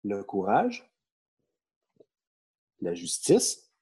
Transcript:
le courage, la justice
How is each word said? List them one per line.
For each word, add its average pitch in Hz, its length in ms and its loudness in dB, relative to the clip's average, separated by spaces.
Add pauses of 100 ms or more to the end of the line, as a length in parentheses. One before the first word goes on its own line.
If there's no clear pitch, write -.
le 101 180 -4
courage, 104 640 0 (1900)
la 87 140 -4
justice - 760 0 (120)